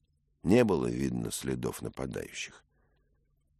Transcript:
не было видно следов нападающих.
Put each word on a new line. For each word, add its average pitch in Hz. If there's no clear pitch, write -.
не 113
было 78
видно 60
следов 64
нападающих. 57